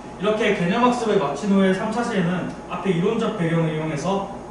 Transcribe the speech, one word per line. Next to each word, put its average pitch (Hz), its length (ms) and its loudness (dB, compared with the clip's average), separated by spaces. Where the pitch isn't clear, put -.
이렇게 214 340 2
개념 190 300 2
학습을 220 340 2
마친 190 320 -2
후에 190 240 6
삼차 214 300 -2
시에는 185 480 -2
앞에 - 200 -2
이론적 208 480 0
배경을 160 360 2
이용해서 160 560 -2